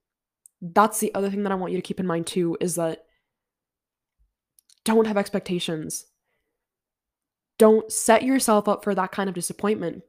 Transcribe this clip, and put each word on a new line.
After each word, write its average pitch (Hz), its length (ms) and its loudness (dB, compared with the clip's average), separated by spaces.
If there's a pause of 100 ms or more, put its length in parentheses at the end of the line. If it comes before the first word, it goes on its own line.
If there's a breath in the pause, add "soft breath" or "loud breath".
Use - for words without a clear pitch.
(640)
that's 208 360 2
the - 160 -2
other 196 140 -2
thing 196 140 -4
that 196 100 -2
I 190 40 0
want 180 160 -4
you 185 60 -2
to 180 40 -4
keep - 180 -8
in 185 60 -4
mind 170 200 -2
too, 170 340 -2
is 175 160 -2
that 165 280 -4 (1800)
don't 220 220 6
have 208 120 -2
expectations. 175 880 -4 (1500)
Don't 220 340 6
set - 300 4
yourself 233 460 2
up 202 160 -2
for 202 100 -2
that 185 180 -4
kind 190 160 -2
of 185 60 -6
disappointment. 180 720 -4